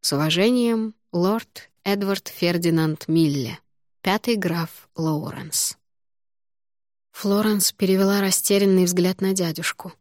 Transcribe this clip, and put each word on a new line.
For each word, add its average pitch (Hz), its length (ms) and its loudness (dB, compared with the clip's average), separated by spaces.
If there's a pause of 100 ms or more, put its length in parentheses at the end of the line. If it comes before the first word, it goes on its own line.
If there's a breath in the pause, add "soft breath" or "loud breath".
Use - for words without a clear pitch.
С - 120 -4
уважением, 220 800 0 (180)
лорд 190 560 -2 (140)
Эдвард 196 440 -2
Фердинанд 165 800 0
Милле, 147 520 0 (420)
пятый 214 340 0
граф 170 600 -6
Лоуренс. 156 840 -4 (1300)
Флоренс 208 600 0
перевела 196 480 2
растерянный 196 680 4
взгляд 180 360 0
на 190 120 0
дядюшку. 170 680 -4